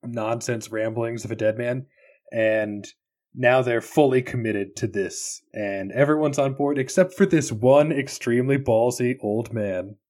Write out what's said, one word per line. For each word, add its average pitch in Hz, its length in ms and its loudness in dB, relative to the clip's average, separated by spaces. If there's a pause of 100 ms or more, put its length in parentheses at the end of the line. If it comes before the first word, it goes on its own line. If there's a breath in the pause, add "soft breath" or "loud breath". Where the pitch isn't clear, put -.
nonsense 117 680 -4
ramblings 113 540 -4
of 107 60 -6
a 113 40 -4
dead 110 220 0
man. 123 280 -4 (460 soft breath)
And 110 560 0 (500)
now 127 240 4
they're 120 200 0
fully 131 400 4
committed 110 560 -4
to 117 100 -4
this, - 540 -6 (120)
and 98 380 -6
everyone's 147 480 2
on 135 140 0
board 143 260 -2
except 180 340 2
for 196 120 4
this 160 260 2
one 135 400 6
extremely 135 680 0
ballsy 123 600 0
old 110 340 -4
man. 101 440 -6 (120)